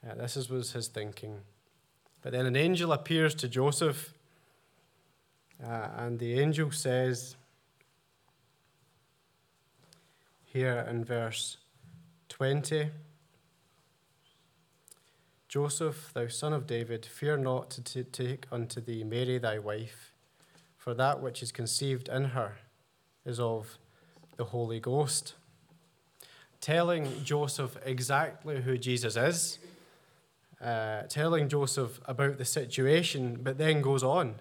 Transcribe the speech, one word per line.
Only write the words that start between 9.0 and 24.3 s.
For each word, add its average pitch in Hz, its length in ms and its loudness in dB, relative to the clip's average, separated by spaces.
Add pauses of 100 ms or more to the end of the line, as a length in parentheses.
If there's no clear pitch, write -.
here 127 440 0
in 117 160 -2
verse 117 540 -4 (720)
twenty, 147 600 0 (2500)
"Joseph, - 680 -2
thou 120 140 -2
son 151 260 -2
of 139 140 -2
David, 117 380 -4
fear 147 320 0
not 127 340 0
to 123 100 -12
t-, 127 220 -6
take 127 480 -6
unto 120 300 -4
thee 113 220 -6
Mary 123 340 0
thy 113 200 0
wife, 107 560 -8 (640)
for - 160 -6
that 127 280 2
which 127 200 -6
is 117 100 -6
conceived 127 580 -2
in 131 160 0
her 120 320 -2 (680)
is 120 140 -4
of 113 380 -2 (600)